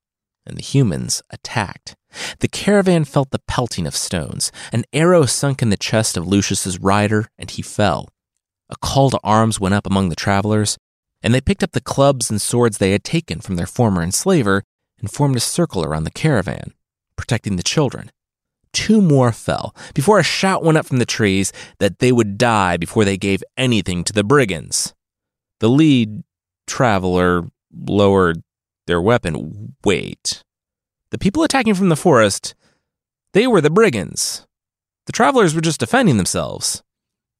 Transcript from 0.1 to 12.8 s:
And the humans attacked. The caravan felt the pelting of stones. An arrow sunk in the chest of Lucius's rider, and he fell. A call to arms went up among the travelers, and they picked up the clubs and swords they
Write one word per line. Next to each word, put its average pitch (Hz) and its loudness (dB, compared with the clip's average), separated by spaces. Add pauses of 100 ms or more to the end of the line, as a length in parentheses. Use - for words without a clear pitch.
And - -14
the - -10
humans 85 -2
attacked. - -10 (440)
The 123 0
caravan 190 2
felt 139 -2
the - -6
pelting - -6
of 71 -8
stones. - -6 (200)
An 117 -2
arrow 165 4
sunk 139 -2
in 117 2
the 95 0
chest - -2
of 85 -4
Lucius's 95 0
rider, 104 0 (100)
and - -16
he - -10
fell. 82 -2 (600)
A - -14
call 135 0
to 113 -2
arms 110 2
went 98 0
up 104 -2
among 98 0
the 78 -6
travelers, 104 -2 (440)
and 113 0
they 131 0
picked 196 -4
up 196 -2
the - -4
clubs 139 0
and 104 -2
swords 120 0
they 95 2